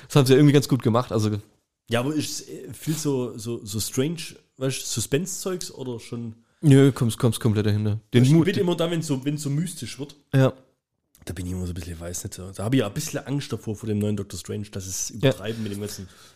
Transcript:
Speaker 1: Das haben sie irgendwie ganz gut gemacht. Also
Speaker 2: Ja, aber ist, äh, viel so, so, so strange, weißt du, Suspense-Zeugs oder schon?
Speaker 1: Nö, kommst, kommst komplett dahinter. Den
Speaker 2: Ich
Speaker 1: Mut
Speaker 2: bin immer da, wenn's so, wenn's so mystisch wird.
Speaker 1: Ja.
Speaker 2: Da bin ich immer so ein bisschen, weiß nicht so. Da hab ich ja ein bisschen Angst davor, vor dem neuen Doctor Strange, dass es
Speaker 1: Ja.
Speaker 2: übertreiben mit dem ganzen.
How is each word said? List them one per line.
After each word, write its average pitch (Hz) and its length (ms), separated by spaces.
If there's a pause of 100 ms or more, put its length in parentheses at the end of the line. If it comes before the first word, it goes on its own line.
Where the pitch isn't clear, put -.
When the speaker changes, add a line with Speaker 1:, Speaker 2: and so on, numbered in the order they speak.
Speaker 1:
Das - 100
haben 143 100
sie 131 80
irgendwie 143 200
ganz 143 140
gut 131 140
gemacht. 120 300
Also 107 180 (600)
Speaker 2:
Ja, 117 100
aber 143 140
ist, - 340
äh, 127 240
viel 151 220
so, 131 420
so, 117 280
so 104 160
strange, 151 360 (400)
weißt 131 240
du, - 60
Suspense-Zeugs 180 840
oder 123 280
schon? 117 360 (260)
Speaker 1:
Nö, 139 300
kommst, 117 260
kommst 117 220
komplett 107 260
dahinter. 107 340 (120)
Den 123 120
Speaker 2:
Ich 131 80
Speaker 1:
Mut 165 120
Speaker 2:
bin 196 140
immer 175 180
da, 170 140
wenn's 165 160
so, 139 180
wenn's 147 180
so 143 80
mystisch 147 480
wird. 143 160 (200)
Speaker 1:
Ja. 131 180 (720)
Speaker 2:
Da - 80
bin 90 140
ich 90 60
immer 92 120
so 87 80
ein - 20
bisschen, 87 240
weiß 85 260
nicht 101 100
so. 92 200
Da - 100
hab 113 100
ich 131 60
ja 107 60
ein - 60
bisschen - 340
Angst 139 260
davor, 110 240
vor - 120
dem 104 100
neuen 104 180
Doctor 95 220
Strange, 101 320
dass 95 160
es 95 220
Speaker 1:
Ja. 135 220
Speaker 2:
übertreiben 113 320
mit 101 100
dem 101 80
ganzen. 101 260 (300)